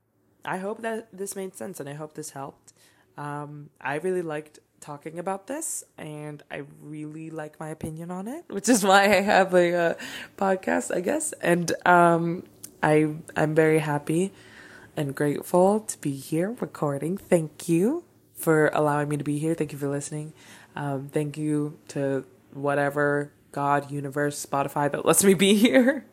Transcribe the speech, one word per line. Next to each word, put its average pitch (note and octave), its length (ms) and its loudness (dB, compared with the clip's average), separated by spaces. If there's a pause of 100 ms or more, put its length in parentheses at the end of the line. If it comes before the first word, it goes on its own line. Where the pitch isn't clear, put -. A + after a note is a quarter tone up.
(440)
I E3 140 -6
hope A3 240 -8
that A3+ 300 -6
this G3 220 -10
made F#3+ 220 -10
sense, F#3+ 240 -12
and C#3 80 -10
I C#3+ 60 -10
hope D#3 200 -12
this D3+ 160 -12
helped. - 420 -14 (440)
Um, D3 540 -12 (100)
I C#3 160 -4
really F3+ 260 -2
liked D3+ 360 -8 (240)
talking D#3 360 -14
about F#3+ 280 -8
this, - 380 -8 (120)
and D3+ 540 -12
I D3+ 140 -10 (180)
really D3+ 480 -14
like D3+ 280 -12
my D#3 100 -10
opinion D#3+ 420 -10
on F#3+ 180 -8
it, D#4+ 200 -12
which G3 200 -4
is G#3+ 160 4
why G3 200 6
I G3 180 6
have F#3 320 4
a, F3 200 6
uh, E3+ 200 2 (420)
podcast, - 580 0
I F#3 60 -2
guess. - 400 -2
And, F3 320 2 (140)
um, E3+ 580 4 (380)
I, D#3 320 4 (220)
I'm D#3 180 2
very D#3 240 6
happy D#3 540 -2 (640)
and C#3 180 -4
grateful F3+ 640 2
to - 200 -12
be C#3+ 120 -2
here E3 480 -4
recording. D3 560 -4
Thank - 520 -2
you G3+ 360 2 (300)
for D#3 400 2
allowing D3 340 0
me D3 80 -2
to C#3+ 80 -6
be D3 140 -2
here. D#3+ 160 -2
Thank D3+ 180 -4
you C#3+ 60 -12
for C#3 100 -4
listening. D3+ 440 -6 (420)
Um, C#3+ 340 -6
thank D3+ 300 -4
you D3+ 400 -2 (100)
to C#3 360 -2 (280)
whatever, C#3+ 800 0 (200)
God, C#3+ 380 0
universe, C#3+ 540 -4
Spotify C#3+ 460 -2
that - 160 -2
lets E3 180 6
me G3 100 8
be F#3+ 200 6
<laughs> G#3+ 140 6
here. C4 440 4